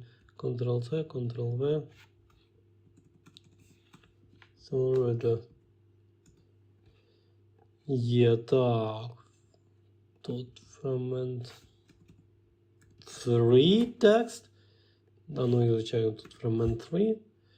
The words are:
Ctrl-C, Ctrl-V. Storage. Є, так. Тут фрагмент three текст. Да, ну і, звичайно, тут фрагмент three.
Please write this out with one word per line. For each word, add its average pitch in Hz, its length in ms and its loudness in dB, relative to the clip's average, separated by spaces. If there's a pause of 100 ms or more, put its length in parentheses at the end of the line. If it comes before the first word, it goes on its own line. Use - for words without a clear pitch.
(380)
Ctrl-C, 123 680 -4
Ctrl-V. 123 800 -4 (2750)
Storage. 123 760 -2 (2500)
Є, 120 500 2
так. 117 760 -2 (1080)
Тут 123 260 -10 (200)
фрагмент 127 840 -8 (1500)
three 127 800 4
текст. 226 640 2 (800)
Да, 131 200 -4
ну 120 180 4
і, 117 40 4
звичайно, 113 420 0
тут - 200 -14
фрагмент 117 600 -4
three. 214 260 0 (400)